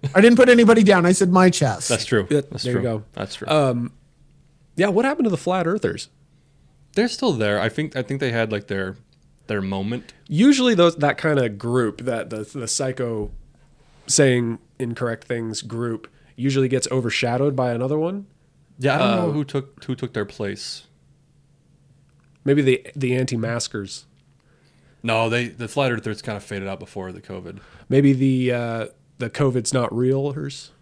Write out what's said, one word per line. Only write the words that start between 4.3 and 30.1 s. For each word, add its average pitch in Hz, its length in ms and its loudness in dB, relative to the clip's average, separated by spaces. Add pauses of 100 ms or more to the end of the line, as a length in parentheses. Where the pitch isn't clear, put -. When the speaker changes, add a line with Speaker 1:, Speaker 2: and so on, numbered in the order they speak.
Speaker 3:
yeah, 190 140 2
what 208 160 2
happened 277 200 0
to 220 40 2
the 170 80 -2
flat 180 280 -2
earthers? 170 440 -4 (880)
Speaker 2:
They're 233 120 2
still 233 240 -2
there. 104 300 0
I 110 80 0
think, 151 260 -6
I 131 80 -4
think 139 160 -6
they 131 120 -2
had, 113 200 -2
like, 104 160 -6
their, 95 300 -6 (500)
their 104 140 -4
moment. 98 500 -6 (160)
Speaker 3:
Usually 247 480 4
those, 170 220 4
that 143 200 0
kinda 139 320 0
group, 117 520 -2
that 117 300 -6
the, 107 120 -8
the 117 240 -10
psycho 120 640 -6 (760)
saying 123 540 2 (180)
incorrect 117 460 -6
things 113 380 -6
group 117 480 -8 (260)
usually 135 320 0
gets 123 240 -2
overshadowed 127 640 0
by 127 160 0
another 131 260 -2
one. 190 280 -4 (540)
Speaker 2:
Yeah, 135 160 2
I - 20 0
don't 123 180 2
know 175 140 0
Speaker 3:
Uh, - 40 -2
Speaker 2:
who 147 120 -2
took, 139 400 -8
who 127 100 -4
took 127 180 -10
their 104 120 -2
place. - 640 -10 (1600)
Speaker 3:
Maybe 143 180 2
the, 131 320 2
the 127 220 -2
anti-maskers. 117 880 -6 (960)
Speaker 2:
No, 113 280 0
they, 120 180 -2
the 110 220 -10
flat 131 240 0
earthers 107 280 -6
kinda 104 200 -8
faded 98 260 -10
out 98 120 -8
before 95 340 -12
the 92 80 -16
covid. 92 380 -14 (280)
Speaker 3:
Maybe 139 240 6
the, 127 400 0
uh, 117 360 -4 (320)
the 117 100 -6
covid's 127 440 -2
not 120 220 -2
realers. 135 760 -4 (100)